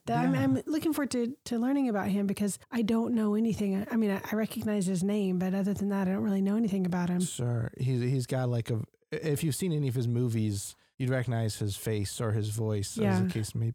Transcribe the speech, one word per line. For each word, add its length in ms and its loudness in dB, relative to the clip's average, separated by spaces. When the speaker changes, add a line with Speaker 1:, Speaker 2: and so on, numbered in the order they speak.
Speaker 1:
That, 180 2
I'm, 80 2
Speaker 2:
Yeah. 80 2
Speaker 1:
I'm 240 2
looking 280 0
forward 180 -2
to, 240 -2
to 140 -2
learning 300 2
about 180 0
him, 180 2
because 320 0
I 100 -2
don't 320 2
know 220 2
anything. 400 0
I, 160 -2
I 40 -2
mean, 140 4
I, 120 0
I 40 -2
recognize 520 -2
his 160 0
name, 340 2
but 160 0
other 220 0
than 140 -2
that, 180 0
I 60 2
don't 100 0
really 180 2
know 160 2
anything 300 0
about 220 0
him. 120 0
Speaker 2:
Sure. 560 -2
He's, 240 0
he's 240 0
got, 240 0
like, 220 -2
a, 100 0
if 320 -2
you've 100 0
seen 200 -2
any 160 0
of 40 -2
his 140 0
movies, 680 0
you'd 120 0
recognize 480 0
his 180 -2
face 460 -2
or 100 0
his 180 0
voice, 480 -2
as 60 0
Speaker 1:
Yeah. 180 4
Speaker 2:
the 80 0
case 260 -4
may 200 -2